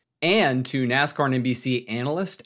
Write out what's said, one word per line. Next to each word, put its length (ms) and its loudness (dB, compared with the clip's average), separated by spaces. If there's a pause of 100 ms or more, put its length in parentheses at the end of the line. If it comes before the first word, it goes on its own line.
(220)
and 440 2
to 200 -2
nascar 400 2
and 80 0
N 80 0
B 120 0
C 340 -2
analyst 580 -4